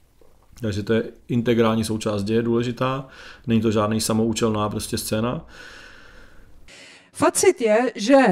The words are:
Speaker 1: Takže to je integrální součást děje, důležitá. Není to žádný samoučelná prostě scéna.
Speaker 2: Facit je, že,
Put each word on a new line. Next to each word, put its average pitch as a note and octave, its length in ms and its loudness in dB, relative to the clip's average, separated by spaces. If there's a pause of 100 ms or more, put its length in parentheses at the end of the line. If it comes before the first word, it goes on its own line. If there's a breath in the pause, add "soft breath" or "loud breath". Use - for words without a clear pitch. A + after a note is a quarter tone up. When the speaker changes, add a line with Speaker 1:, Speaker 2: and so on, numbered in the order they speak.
(600)
Speaker 1:
Takže G#2 220 -4
to A2+ 100 -2
je A2 100 2 (240)
integrální A2+ 560 2
součást G#2+ 400 -4
děje, A2 180 0
důležitá. A#2+ 680 -2 (400 loud breath)
Není A2+ 140 2
to A2 100 2
žádný G#2+ 300 0
samoučelná A2 680 0
prostě G#2+ 280 -6
scéna. A#2+ 480 -4 (1700 loud breath)
Speaker 2:
Facit - 480 2
je, A3+ 340 2
že, B3+ 220 4 (140)